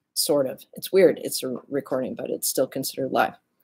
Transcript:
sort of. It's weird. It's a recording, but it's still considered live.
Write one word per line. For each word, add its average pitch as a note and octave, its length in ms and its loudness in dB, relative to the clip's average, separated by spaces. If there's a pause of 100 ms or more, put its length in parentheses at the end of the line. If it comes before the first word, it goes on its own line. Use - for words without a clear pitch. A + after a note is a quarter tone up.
(140)
sort D3 320 2
of. - 180 -8 (100)
It's - 180 -14
weird. F3+ 320 8
It's - 180 -6
a C3 140 -6 (120)
recording, C3+ 460 -2
but B2 160 -8
it's - 180 -4
still - 200 0
considered C3+ 440 -6
live. A#2 220 2 (300)